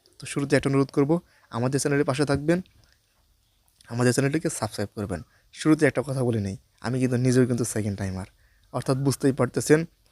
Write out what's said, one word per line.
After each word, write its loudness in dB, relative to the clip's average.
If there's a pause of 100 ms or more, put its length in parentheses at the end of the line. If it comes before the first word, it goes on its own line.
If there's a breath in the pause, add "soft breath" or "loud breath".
(180)
তো -18
শুরুতে 0
একটা 0
অনুরোধ 2
করব, 0 (300 soft breath)
আমাদের -2
চ্যানেলের 0
পাশে 0
থাকবেন, 0 (1300)
আমাদের 4
চ্যানেলটিকে 0
সাবস্ক্রাইব -4
করবেন। -4 (320)
শুরুতে 2
একটা 0
কথা -2
বলে 0
নেই, -4 (240)
আমি -4
কিন্তু 2
নিজেও 4
কিন্তু -2
সেকেন্ড -4
টাইমার, -6 (460)
অর্থাৎ -2
বুঝতেই 0
পারতেছেন 2 (280)